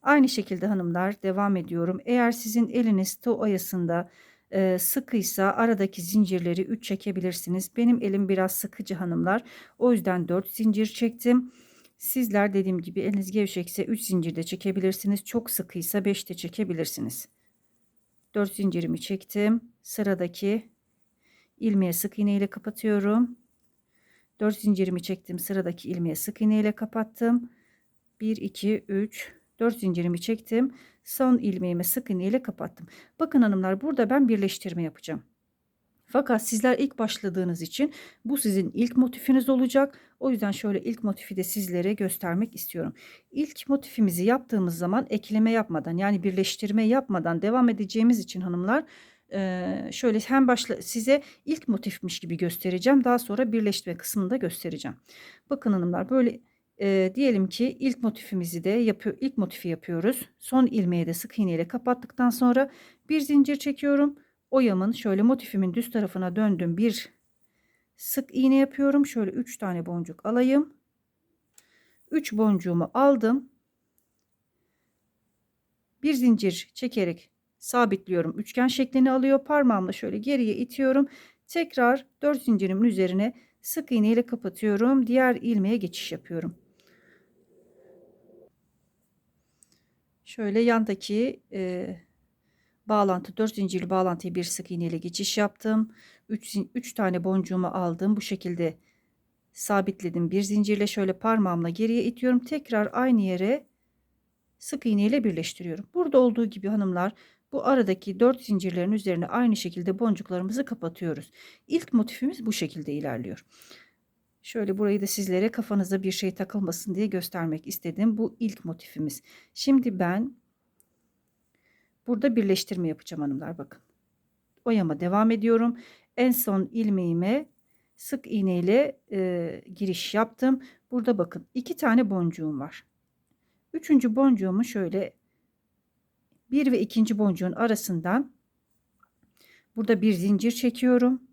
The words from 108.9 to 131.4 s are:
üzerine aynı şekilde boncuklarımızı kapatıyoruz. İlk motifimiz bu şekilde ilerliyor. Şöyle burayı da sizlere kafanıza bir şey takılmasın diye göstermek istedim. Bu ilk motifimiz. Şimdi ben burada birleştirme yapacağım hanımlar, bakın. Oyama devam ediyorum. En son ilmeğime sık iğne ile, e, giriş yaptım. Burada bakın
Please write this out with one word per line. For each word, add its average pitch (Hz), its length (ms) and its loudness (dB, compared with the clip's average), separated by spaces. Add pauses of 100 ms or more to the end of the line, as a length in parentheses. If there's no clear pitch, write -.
üzerine 185 340 -2
aynı 240 300 2
şekilde 185 420 -4
boncuklarımızı 208 640 -2
kapatıyoruz. 170 640 -8 (360)
İlk - 260 -4
motifimiz 233 540 -2
bu 214 60 -2
şekilde 156 400 -6
ilerliyor. 123 520 -6 (1000)
Şöyle 196 360 -4
burayı 208 220 2
da 196 60 -2
sizlere 190 420 0
kafanıza 196 540 -2
bir 185 100 -2
şey 180 220 -4
takılmasın 190 600 -4
diye 208 120 0
göstermek 170 600 -4
istedim. 208 520 -2
Bu - 220 -4
ilk 220 240 -4
motifimiz. - 580 -8 (320)
Şimdi 254 440 2
ben 190 380 -2 (1700)
burada 240 300 0
birleştirme 190 520 0
yapacağım 156 340 -8
hanımlar, 147 360 -6
bakın. - 220 -16 (840)
Oyama 185 360 2
devam 202 300 4
ediyorum. 226 460 2 (400)
En 254 140 4
son 196 420 0
ilmeğime 202 760 0 (480)
sık - 300 -8
iğne 190 320 0
ile, 233 400 2 (120)
e, 180 520 -4 (120)
giriş 190 400 -4
yaptım. 254 480 0 (280)
Burada 240 280 0
bakın 175 360 -4